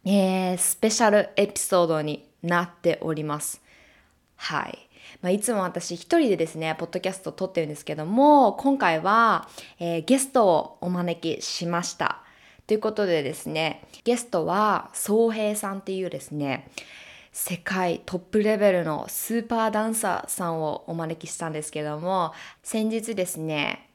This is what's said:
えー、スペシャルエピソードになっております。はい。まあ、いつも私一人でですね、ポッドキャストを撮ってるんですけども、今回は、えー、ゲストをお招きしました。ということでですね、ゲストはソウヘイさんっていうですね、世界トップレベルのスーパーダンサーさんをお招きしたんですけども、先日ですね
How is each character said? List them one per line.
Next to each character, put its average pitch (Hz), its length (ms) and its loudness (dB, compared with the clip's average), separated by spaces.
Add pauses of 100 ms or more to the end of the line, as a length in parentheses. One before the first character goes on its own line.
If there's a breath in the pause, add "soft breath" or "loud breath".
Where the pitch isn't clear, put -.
え 185 520 2
ー、 - 20 -6
ス - 180 -2
ペ 220 140 2
シ 214 120 0
ャ 220 80 6
ル 202 280 4
エ 196 100 4
ピ - 100 -8
ソ 180 280 2
ー - 20 0
ド 156 140 0
に 151 280 -6 (140)
な 175 200 2
っ 175 60 -8 (120)
て 170 200 2
お 160 120 -2
り 151 100 -4
ま 151 160 -4
す。 - 220 -10 (760 soft breath)
は - 320 -4
い。 - 100 -12 (440 loud breath)
ま 180 80 -2
あ、 - 20 6
い 202 80 4
つ 233 140 -2
も 202 80 0
私 175 340 -4
一 339 240 2
人 277 100 4
で 185 80 4
で 165 80 2
す 160 100 -10
ね、 160 220 -2
ポ 170 100 -8
ッ - 40 -14
ド 180 80 -4
キ 180 80 -4
ャ 185 60 -2
ス 185 80 -14
ト - 80 -8
を 156 40 -12
撮 190 140 -4
っ 185 40 -6
て 170 100 0
る 151 60 -2
ん - 20 -8
で 147 80 -8
す - 80 -16
け 156 100 -6
ど 151 100 -6
も、 262 480 6
今 277 240 0
回 175 220 2
は、 202 480 4 (320 loud breath)
え 170 200 -2
ー、 156 60 -8
ゲ 269 140 4
ス 269 140 -4
ト 233 140 6
を 165 340 2
お 175 80 -4
招 170 480 -2
き - 40 -10
し - 240 -6
ま 175 180 0
し - 120 -6
た。 - 240 -2 (480 loud breath)
と 214 60 0
い 214 40 0
う - 40 -2
こ 214 100 -2
と 208 140 -2
で 165 180 0
で 135 100 -4
す - 140 -12
ね、 156 380 -4 (180 loud breath)
ゲ 240 140 2
ス 240 80 -6
ト 165 200 -2
は 190 480 0
ソ 226 360 2
ウ - 20 -2
ヘ 214 200 -2
イ 214 40 -2
さ 202 180 -6
ん 196 60 -8
っ - 20 -16
て 190 120 -8
い 190 100 -4
う 175 60 -4
で 156 100 -10
す - 120 -16
ね、 143 380 -4 (640 loud breath)
世 - 220 -6
界 185 500 -2
ト 185 120 -6
ッ - 20 -2
プ 208 240 0
レ 214 140 4
ベ 196 160 6
ル 175 100 2
の 156 240 -4
ス - 280 -6
ー 233 120 -2
パ 226 200 0
ー 214 40 0
ダ 214 160 0
ン 226 80 -2
サ 202 320 -2
ー - 20 -18
さ 180 180 -4
ん 165 140 -2
を 151 260 -4
お 165 60 -8
招 165 240 -4
き 165 140 -14
し - 60 -10
た 170 100 -6
ん 160 60 -6
で 151 80 -6
す 151 100 -10
け 151 100 -6
ど 151 160 -6
も、 175 360 -2 (280 loud breath)
先 220 280 -2
日 220 260 -4
で 185 100 0
す 180 120 -8
ね 156 580 -4